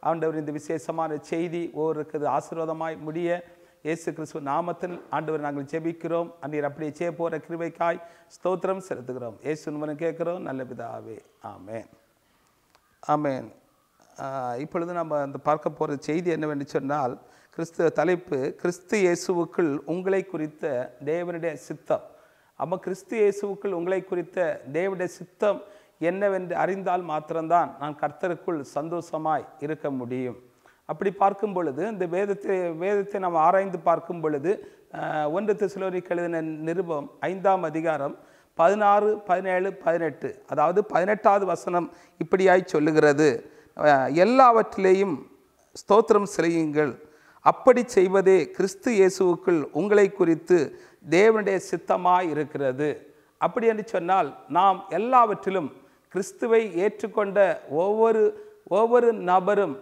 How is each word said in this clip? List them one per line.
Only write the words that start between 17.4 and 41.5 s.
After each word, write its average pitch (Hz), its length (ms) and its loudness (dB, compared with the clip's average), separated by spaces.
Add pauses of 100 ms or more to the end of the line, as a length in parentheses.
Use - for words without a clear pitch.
கிறிஸ்துவ 165 380 -2
தலைப்பு, 156 680 -2
கிறிஸ்து 175 420 -4
இயேசுவுக்குள் 170 880 0
உங்களை 185 420 -2
குறித்த 151 800 -6
தேவனுடைய 170 480 -4
சித்தம். - 480 -6 (540)
அப்ப 170 240 -6
கிறிஸ்து 190 400 -8
இயேசுவுக்குள் 202 540 0
உங்களை 180 320 -2
குறித்த 175 560 -4 (120)
தேவனுடைய 185 320 -2
சித்தம் - 580 -4 (360)
என்னவென்று 180 580 -2
அறிந்தால் 180 460 -2
மாத்திரம்தான் 160 760 -2
நாம் 143 200 -8
கர்த்தருக்குள் 165 600 -4
சந்தோஷமாய் 156 880 -4 (100)
இருக்க 147 320 -6
முடியும். 127 460 -6 (480)
அப்படி 170 260 -4
பார்க்கும் 202 420 0
பொழுது, 170 360 -4
இந்த 190 180 -4
வேதத்தை, 190 640 -2
வேதத்தை 202 480 -2
நாம் 180 140 -2
ஆராய்ந்து 180 440 2
பார்க்கும் 170 420 -2
பொழுது, 156 520 -2 (220)
ஆ, 151 360 -4
ஒன்று 202 240 0
தெசலோனிக்கர் 190 540 -4
எழுதின 170 320 -2
நிருபம் 160 720 -4 (100)
ஐந்தாம் 185 420 0
அதிகாரம் 156 560 -4 (360)
பதினாறு, 208 640 4
பதினேழு, 185 540 0
பதினெட்டு, 165 760 -2
அதாவது 165 380 2
பதினெட்டாவது 202 600 4
வசனம் 175 460 -2 (320)